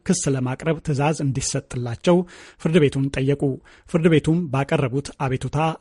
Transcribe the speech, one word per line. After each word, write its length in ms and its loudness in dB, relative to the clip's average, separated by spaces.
ክስ 260 0
ለማቅረብ 540 -2
ትዕዛዝ 400 0
እንዲሰጥላቸው 960 0
ፍርድ 200 2
ቤቱን 320 2
ጠየቁ። 320 -2
ፍርድ 220 2
ቤቱም 300 4
ባቀረቡት 600 -2
አቤቱታ 380 -4